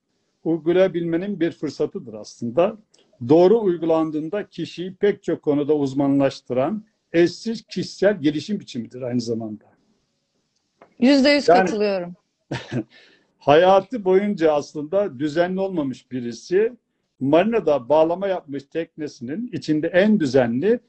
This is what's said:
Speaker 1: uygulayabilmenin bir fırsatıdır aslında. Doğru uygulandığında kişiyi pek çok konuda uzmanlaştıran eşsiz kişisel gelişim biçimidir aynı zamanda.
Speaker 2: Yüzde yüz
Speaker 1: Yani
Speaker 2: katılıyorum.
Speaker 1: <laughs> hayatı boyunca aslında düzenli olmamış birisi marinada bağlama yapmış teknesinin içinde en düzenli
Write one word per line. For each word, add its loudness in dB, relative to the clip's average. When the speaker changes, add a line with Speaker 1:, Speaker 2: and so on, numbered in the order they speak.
Speaker 1:
uygulayabilmenin -2
bir 0
fırsatıdır -8
aslında. -4
Doğru 6
uygulandığında -2
kişiyi -10
pek -2
çok -4
konuda 0
uzmanlaştıran 0
eşsiz 0
kişisel -2
gelişim -2
biçimidir -12
aynı -4
zamanda. -8
Speaker 2:
Yüzde 4
yüz 2
Speaker 1:
Yani 6
Speaker 2:
katılıyorum. -2
Speaker 1:
<laughs> -12
hayatı 4
boyunca 2
aslında -4
düzenli -2
olmamış -6
birisi -4
marinada 0
bağlama 2
yapmış -8
teknesinin -10
içinde -4
en 4
düzenli 2